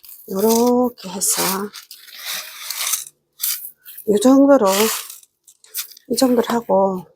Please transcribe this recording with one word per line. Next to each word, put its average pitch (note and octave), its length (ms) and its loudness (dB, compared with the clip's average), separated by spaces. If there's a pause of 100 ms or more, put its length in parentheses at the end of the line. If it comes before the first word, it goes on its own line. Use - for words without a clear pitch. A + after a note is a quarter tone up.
(300)
요렇게 A#3 800 0
해서 F3+ 320 -4 (2750)
요 G#3 80 2
정도로, C4+ 480 6 (1400)
이 A#3 80 -4
정도로 B3 320 2
하고, G3 680 0